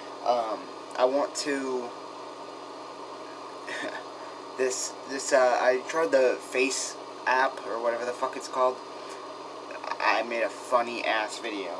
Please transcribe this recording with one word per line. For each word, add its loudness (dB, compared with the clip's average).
Um, 2
I 6
want 4
to, -2
<laughs> -4
this, 0
this, 0
uh, 8
I 6
tried 4
the 8
Face 0
app, 4
or -2
whatever 2
the -2
fuck -2
it's -8
called. 4
I 4
made 0
a 2
funny 0
ass 2
video. -4